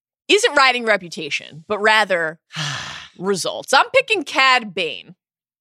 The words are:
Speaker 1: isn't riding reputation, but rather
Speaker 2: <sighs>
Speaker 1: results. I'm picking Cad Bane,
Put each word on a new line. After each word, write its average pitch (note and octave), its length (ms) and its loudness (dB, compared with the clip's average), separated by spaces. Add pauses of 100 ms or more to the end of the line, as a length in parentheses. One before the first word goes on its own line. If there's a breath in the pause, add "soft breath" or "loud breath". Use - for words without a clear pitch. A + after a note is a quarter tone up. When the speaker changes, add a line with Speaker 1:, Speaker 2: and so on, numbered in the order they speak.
(280)
Speaker 1:
isn't G#4 280 2
riding B3+ 300 2
reputation, E3+ 840 -4
but G#3 120 -2
rather G3 600 2 (160)
Speaker 2:
<sighs> - 640 -10
Speaker 1:
results. F3+ 540 -4
I'm F4 200 4
picking A4 300 0
Cad B3+ 500 2
Bane, D3 400 -8 (480)